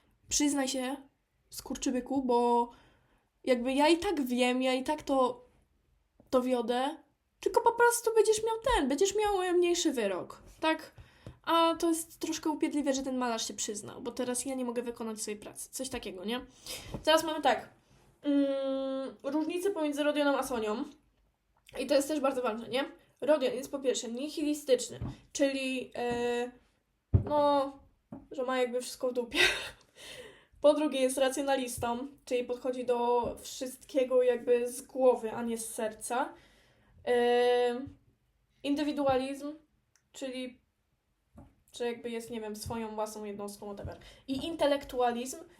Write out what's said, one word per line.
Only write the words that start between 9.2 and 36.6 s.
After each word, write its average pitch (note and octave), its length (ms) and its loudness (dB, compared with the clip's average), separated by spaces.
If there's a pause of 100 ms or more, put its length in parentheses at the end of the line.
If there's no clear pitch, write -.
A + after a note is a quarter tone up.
e, F#4 100 0
mniejszy F4 400 4
wyrok, G3 500 -4 (180)
tak? D#4 320 0 (560)
A E4 300 4
to E4+ 100 2
jest E4 320 -2
troszkę D#4 300 -2
upierdliwe, C#4+ 440 0
że C4+ 80 -2
ten C4 140 -4
malarz A#3+ 320 -2
się G#3+ 60 -10
przyznał, G3+ 480 -8
bo B3 80 -8
teraz B3 340 -4
ja C4+ 100 -6
nie B3+ 100 -4
mogę A#3+ 180 -4
wykonać A3+ 400 -8
swojej G#3+ 180 -8
pracy. - 300 -14
Coś C4 180 -8
takiego, G3 360 -10
nie? A#3 160 -4 (640)
Teraz D#4 200 6
mamy D#4+ 180 -4
tak. B3+ 260 2 (540)
Mm, C4+ 1000 0
różnice D#4 480 -2
pomiędzy D4+ 320 -2
Rodionem D4 320 2
a C4+ 80 0
Sonią. A#3 420 -4 (960)
I C4 60 -4
to C#4 80 4
jest C#4 140 4
też D4+ 120 0
bardzo C4 220 0
ważne, A3+ 260 -4
nie? B3 160 0 (360)
Rodion C#4 340 2
jest - 160 -8
po C#4+ 80 -6
pierwsze B3+ 300 -2
nihilistyczny, C#4+ 920 -2 (320)
czyli, C4 640 0
e, A#3+ 580 -2 (720)
no, C#4+ 480 2 (580)
że C4 140 -6
ma B3+ 140 -2
jakby B3 220 0
wszystko - 280 -6
w B3 40 -2
dupie. B3 320 -4
<laughs> - 1160 -6
Po D4 120 8
drugie D4 260 0
jest C4 180 2
racjonalistą, C4 880 -2 (160)
czyli B3 200 -2
podchodzi B3 400 -6
do A#3+ 580 0
wszystkiego B3+ 800 0
jakby A#3+ 500 2
z - 100 -10
głowy, A#3 500 2
a A3+ 100 -6
nie A#3 160 -2
z - 160 -10
serca. A#3+ 600 -4 (720)